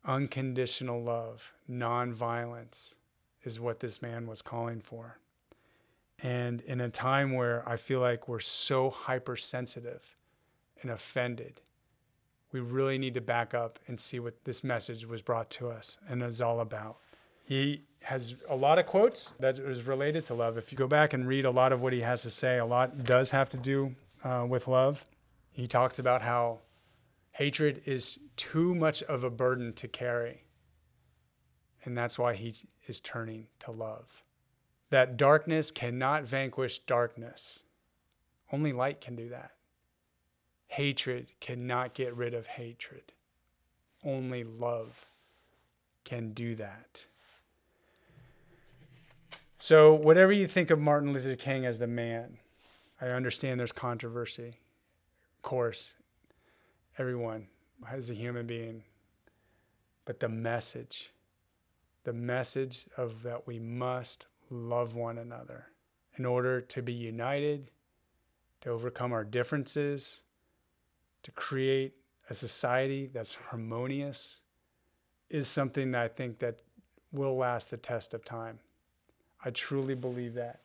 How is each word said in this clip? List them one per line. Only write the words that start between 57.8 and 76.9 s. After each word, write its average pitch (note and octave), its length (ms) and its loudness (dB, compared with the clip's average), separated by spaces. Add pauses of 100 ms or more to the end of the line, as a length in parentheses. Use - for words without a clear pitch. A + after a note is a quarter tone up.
is B2+ 180 -8
a A#2 40 -6
human A#2+ 320 -6
being. A2+ 380 -10 (1200)
But - 160 -10
the A#2+ 80 -2
message, A#2 840 -6 (920)
the B2 80 -6
message B2 760 -4 (100)
of A2+ 260 -6
that A#2+ 240 -8
we A#2+ 120 -8
must B2 680 -6 (220)
love A#2+ 460 -2
one A#2 240 -6
another A#2 480 -16 (500)
in B2+ 80 -6
order B2+ 360 2
to B2+ 220 -8
be A#2+ 100 -6
united, B2+ 800 -2 (920)
to B2 80 -6
overcome A#2+ 420 -4
our A2+ 120 0
differences, C#3 960 -2 (1000)
to - 100 -18
create C3+ 600 0 (360)
a B2+ 40 -8
society C3+ 720 -2
that's B2 280 -8
harmonious, B2+ 1080 -6 (880)
is C#3+ 200 -4
something C3+ 440 0
that B2 100 2
I A#2 60 0
think A#2+ 300 -8
that A#2+ 220 -4 (520)